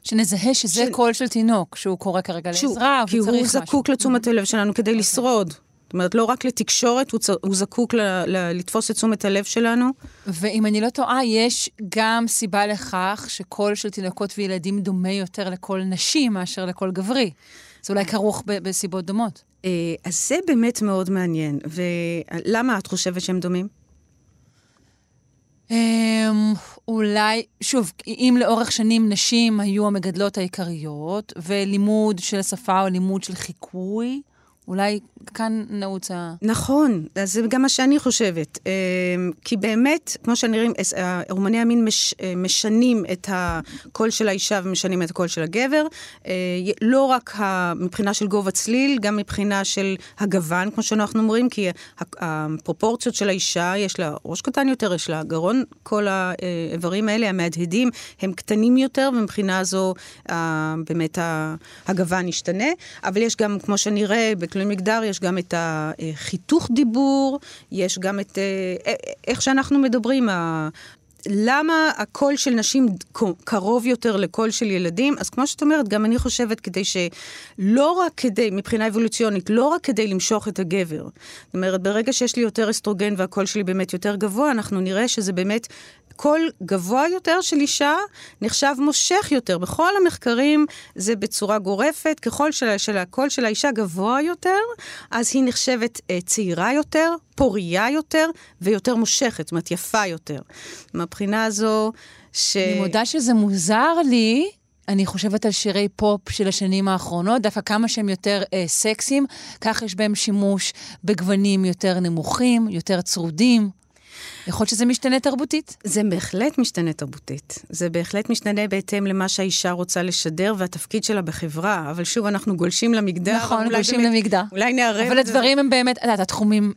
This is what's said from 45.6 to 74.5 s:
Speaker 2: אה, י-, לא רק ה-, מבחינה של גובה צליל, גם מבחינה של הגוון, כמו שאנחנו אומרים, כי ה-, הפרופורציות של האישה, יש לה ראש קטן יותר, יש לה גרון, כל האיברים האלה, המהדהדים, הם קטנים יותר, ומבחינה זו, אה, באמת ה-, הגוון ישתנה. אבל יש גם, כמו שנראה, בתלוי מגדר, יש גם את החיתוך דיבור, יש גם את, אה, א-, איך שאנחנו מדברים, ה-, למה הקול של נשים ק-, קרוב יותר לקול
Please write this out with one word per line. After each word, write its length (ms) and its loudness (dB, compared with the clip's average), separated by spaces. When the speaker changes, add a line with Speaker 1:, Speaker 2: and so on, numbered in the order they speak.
Speaker 2:
אה, 60 -4
י-, 60 0
לא 220 6
רק 300 0
ה-, 420 0
מבחינה 380 -2
של 120 -2
גובה 240 0
צליל, 500 0
גם 160 0
מבחינה 480 -2
של 320 -2
הגוון, 520 0
כמו 120 -4
שאנחנו 380 0
אומרים, 280 2
כי 220 -2
ה-, 20 -4
הפרופורציות 960 -2
של 140 -2
האישה, 480 -2
יש 220 -4
לה 160 -4
ראש 160 -8
קטן 280 0
יותר, 260 0
יש 160 -4
לה 120 -4
גרון, 400 0
כל 260 0
האיברים 1000 -2
האלה, 200 2
המהדהדים, 640 0
הם 120 -4
קטנים 440 2
יותר, 400 2
ומבחינה 480 0
זו, 300 0
אה, 440 -2
באמת 300 -2
ה-, 360 -2
הגוון 420 0
ישתנה. 400 -2
אבל 180 0
יש 140 0
גם, 220 0
כמו 200 -2
שנראה, 600 2
בתלוי 260 -4
מגדר, 400 0
יש 160 -4
גם 180 0
את 180 -4
החיתוך 1200 -2
דיבור, 640 2
יש 260 -2
גם 220 -4
את, 180 -8
אה, 540 -4
א-, 40 -2
איך 160 -2
שאנחנו 360 2
מדברים, 500 2
ה-, 400 -2
למה 680 2
הקול 400 0
של 140 0
נשים 360 2
ק-, 60 -12
קרוב 420 0
יותר 300 2
לקול 340 0